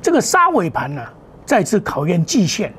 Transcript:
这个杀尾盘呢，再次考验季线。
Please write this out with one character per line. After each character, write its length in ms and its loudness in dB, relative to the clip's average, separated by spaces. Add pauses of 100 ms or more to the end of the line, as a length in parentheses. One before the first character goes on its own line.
这 80 0
个 120 4
杀 300 2
尾 180 0
盘 260 -6
呢， 80 -10 (420)
再 160 2
次 200 0
考 260 -4
验 160 2
季 240 2
线。 320 -4